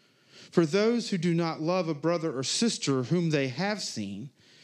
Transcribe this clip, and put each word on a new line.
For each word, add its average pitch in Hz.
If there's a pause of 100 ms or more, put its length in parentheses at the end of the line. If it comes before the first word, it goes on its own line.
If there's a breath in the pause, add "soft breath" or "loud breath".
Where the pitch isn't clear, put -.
(520 loud breath)
For 170
those 208
who 196
do 170
not 165
love 175
a 165
brother 156
or 135
sister 139
whom 165
they 139
have 185
seen 101 (340 loud breath)